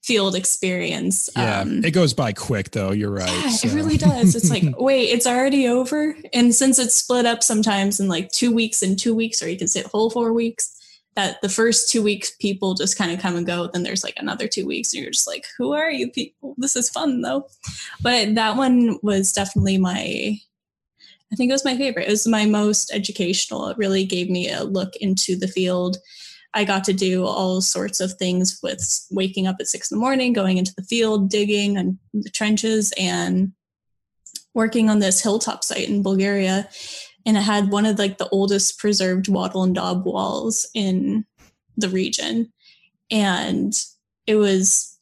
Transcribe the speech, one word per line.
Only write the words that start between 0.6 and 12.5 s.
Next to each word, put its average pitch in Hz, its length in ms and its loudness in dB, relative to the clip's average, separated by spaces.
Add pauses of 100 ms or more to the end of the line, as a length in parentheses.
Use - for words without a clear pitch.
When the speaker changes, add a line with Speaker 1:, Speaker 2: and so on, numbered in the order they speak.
Speaker 2:
Yeah, 104 240 0
Speaker 1:
Um, 110 240 -2
Speaker 2:
it 160 80 0
goes 151 220 4
by 117 180 0
quick, 101 380 -4
though. 98 220 -2
You're 104 180 0
right, 92 180 -4
Speaker 1:
Yeah, 285 220 -2
Speaker 2:
so. 233 180 0
Speaker 1:
it 254 60 0
really 311 220 2
does. 277 380 4
It's 240 160 2
like, 190 200 2
Speaker 2:
<laughs> 123 80 -6
Speaker 1:
"Wait, 262 320 4
it's 240 160 2
already 262 420 2
over?" 294 480 0 (160)
And 240 220 6
since 269 240 4
it's 240 160 2
split 247 320 2
up 233 160 0
sometimes 202 580 2
in, 196 80 0
like, 180 220 -2
two 240 220 0
weeks 220 300 0
and 190 160 2
two 226 160 0
weeks, 226 280 -2
or 160 60 -6
you 180 100 -6
can 170 100 -4
sit - 180 -4
whole 220 240 0
four 233 220 0
weeks, 233 420 -2 (420)
that - 260 -4
the 202 60 -2
first 220 420 2
two 226 120 2
weeks, 208 380 -2
people 190 340 -2